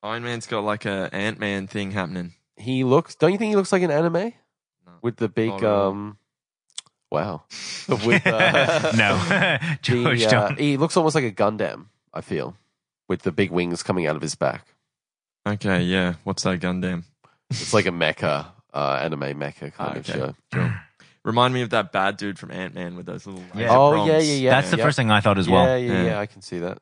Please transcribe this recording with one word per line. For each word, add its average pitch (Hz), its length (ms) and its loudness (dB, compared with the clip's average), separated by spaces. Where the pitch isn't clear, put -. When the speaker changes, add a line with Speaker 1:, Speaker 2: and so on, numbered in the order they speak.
Speaker 1:
Iron 113 220 -6
Man's 120 240 -8
got, 110 160 -2
like, 104 220 -4
a 98 260 -4
Ant-Man 101 560 -4
thing 101 240 -6
happening. 90 400 -6
Speaker 2:
He 131 300 -4
looks, 135 300 2
don't 170 180 4
you 202 40 -2
think 214 120 -2
he 214 80 2
looks 196 160 0
like 185 100 4
an 170 80 0
anime? 165 220 2
Speaker 1:
No, 87 160 -20
Speaker 2:
With 117 160 -4
the 113 100 -2
big, 110 220 0
Speaker 1:
not 98 140 -4
at 107 60 4
all. 101 220 4
Speaker 2:
um, 104 260 -8
wow. 82 320 -4
<laughs> - 140 -10
Speaker 3:
<laughs> - 160 -14
Speaker 2:
With, 117 360 2
uh, 151 680 2
Speaker 3:
No. 104 220 4
<laughs> 90 100 -2
Speaker 2:
the, 165 540 0
Speaker 3:
George, 123 420 0
Speaker 2:
uh, 110 80 4
Speaker 3:
don't. 110 280 2
Speaker 2:
he 147 180 0
looks 160 180 0
almost 156 180 4
like 147 120 2
a 113 60 -2
Gundam, 101 560 -2
I - 80 -8
feel, 78 340 -6
with 90 140 -4
the 92 100 -2
big 95 180 0
wings 87 320 -2
coming 90 240 0
out 76 80 0
of 73 60 -8
his 76 140 -6
back. - 300 -2
Speaker 1:
Okay, 101 380 0
yeah. 90 300 0
What's 98 200 -6
that 92 180 -2
Gundam? 90 420 -4
Speaker 2:
It's - 220 -6
like 104 120 4
a 92 60 0
mecha, 78 540 -2
uh, 69 280 -2
anime 71 360 -4
mecha 73 360 -10
kind - 60 -
Speaker 1:
Ah, 73 120 -6
Speaker 2:
of 73 180 -10
Speaker 1:
okay. 85 100 -6
Speaker 2:
show. 69 160 -6
Speaker 1:
Cool. - 180 0
Remind 120 320 2
me 123 80 -2
of 113 80 -6
that 107 200 -2
bad 101 260 -2
dude 101 200 -8
from - 140 -16
Ant-Man 90 440 -10
with 87 120 -14
those 90 180 -12
little 95 160 -16
Speaker 3:
Yeah. 107 80 -6
Speaker 1:
laser 117 80 0
Speaker 2:
Oh, 139 200 8
yeah, - 60 -
Speaker 1:
proms. 156 180 4
Speaker 2:
yeah, 147 60 0
yeah. 131 160 2
Speaker 3:
That's 135 180 4
the - 80 4
Speaker 2:
Yeah. 110 60 2
Speaker 3:
first 147 120 2
thing 117 140 0
I 104 120 6
thought 98 180 4
as 90 80 2
Speaker 2:
Yeah, 87 60 4
Speaker 3:
well. 127 260 6
Speaker 2:
yeah, 123 120 -2
Speaker 1:
Yeah. 92 140 2
Speaker 2:
yeah, 101 140 0
I 104 80 -4
can 98 160 -20
see 90 160 -8
that. 90 220 -6